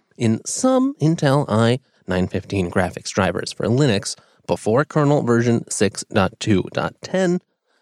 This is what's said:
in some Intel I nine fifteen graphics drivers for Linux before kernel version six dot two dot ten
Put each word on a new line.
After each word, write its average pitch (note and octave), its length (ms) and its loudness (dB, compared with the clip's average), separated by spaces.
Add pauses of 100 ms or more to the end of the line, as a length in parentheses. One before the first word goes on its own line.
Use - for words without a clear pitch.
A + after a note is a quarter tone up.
(160)
in A2+ 280 0
some C4 560 0
Intel D3 480 2
I A#2 300 2 (300)
nine F#2 180 0
fifteen F#2 460 -4
graphics - 380 -4
drivers F#2 420 -2
for - 140 -6
Linux A#2 500 0 (320)
before A#2+ 360 0
kernel D3 380 2
version A#2 480 2
six - 420 -2
dot G2 280 2
two G2 320 2
dot - 300 -4
ten F3+ 360 0 (420)